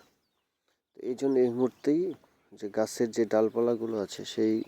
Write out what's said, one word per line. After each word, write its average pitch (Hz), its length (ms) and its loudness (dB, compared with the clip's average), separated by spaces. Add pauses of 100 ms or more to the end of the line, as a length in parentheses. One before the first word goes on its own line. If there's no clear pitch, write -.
(960)
তো - 60 -20
এই 123 140 -4
জন্য 135 240 0
এই 123 100 6
মুহূর্তেই 143 640 0 (380)
যে 104 160 -10
গাছের 110 420 -2
যে 113 140 2
ডালপালাগুলো 113 720 0
আছে 98 260 -8
সেই, 110 440 0